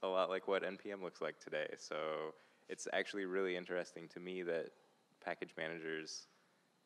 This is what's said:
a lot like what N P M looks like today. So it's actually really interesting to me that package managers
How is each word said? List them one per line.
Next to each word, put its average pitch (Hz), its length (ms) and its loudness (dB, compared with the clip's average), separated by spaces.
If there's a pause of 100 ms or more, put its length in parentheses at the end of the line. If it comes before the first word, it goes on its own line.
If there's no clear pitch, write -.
a 98 40 2
lot 92 220 6
like 92 200 0
what 95 140 6
N 92 140 0
P 104 140 -6
M 98 120 -4
looks 85 200 -4
like 80 160 -2
today. 76 300 -2 (100)
So 78 560 -2 (340)
it's - 240 -6
actually 98 320 2
really 92 320 2
interesting 87 520 -2
to - 120 -10
me 90 220 -2
that 82 280 2 (540)
package 87 320 -4
managers 80 680 -2 (600)